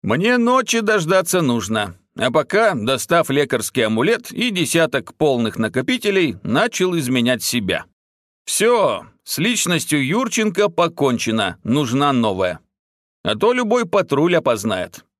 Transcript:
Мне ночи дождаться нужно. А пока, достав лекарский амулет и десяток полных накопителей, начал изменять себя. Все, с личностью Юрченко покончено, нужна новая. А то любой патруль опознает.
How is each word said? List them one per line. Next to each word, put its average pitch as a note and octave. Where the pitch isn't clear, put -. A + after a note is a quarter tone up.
Мне G3
ночи A#3+
дождаться F#3+
нужно. G#2+
А B2
пока, F#3+
достав C3
лекарский C3
амулет C3
и A#3+
десяток D#3+
полных B2
накопителей, D#3
начал F3+
изменять B2
себя. F#2
Все, G3
с -
личностью E3
Юрченко G#3
покончено, A#2+
нужна C#3
новая. F#2+
А G#2
то G#3+
любой A#3+
патруль E3+
опознает. G#2